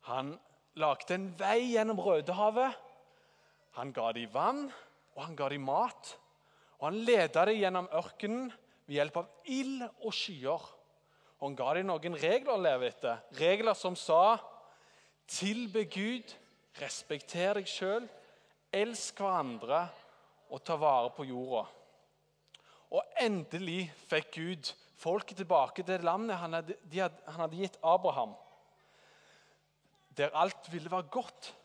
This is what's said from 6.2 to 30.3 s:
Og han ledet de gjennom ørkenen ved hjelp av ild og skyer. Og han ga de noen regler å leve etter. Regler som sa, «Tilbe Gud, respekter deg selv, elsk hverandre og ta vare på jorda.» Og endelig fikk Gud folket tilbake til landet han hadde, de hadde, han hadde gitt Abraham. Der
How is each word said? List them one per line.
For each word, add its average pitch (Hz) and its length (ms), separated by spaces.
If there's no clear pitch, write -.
Og 143 100
han 202 180
ledet 180 420
de 220 100
gjennom 185 360
ørkenen 220 560
ved 143 120
hjelp 151 240
av - 300
ild 262 340
og 220 280
skyer. 151 520
Og 139 120
han 135 100
ga 131 180
de 190 100
noen 165 320
regler 240 360
å 196 80
leve 127 280
etter. 117 320
Regler 196 380
som 180 220
sa, 190 400
«Tilbe 214 640
Gud, 220 400
respekter 170 800
deg 190 120
selv, 220 400
elsk 214 480
hverandre 151 680
og 131 120
ta 165 140
vare 131 380
på 147 120
jorda.» 123 380
Og - 80
endelig 180 680
fikk 156 300
Gud 165 360
folket 185 460
tilbake 170 420
til 180 220
landet 196 340
han 165 160
hadde, 165 200
de 170 160
hadde, 165 240
han 160 160
hadde 160 160
gitt 190 240
Abraham. 160 520
Der 143 220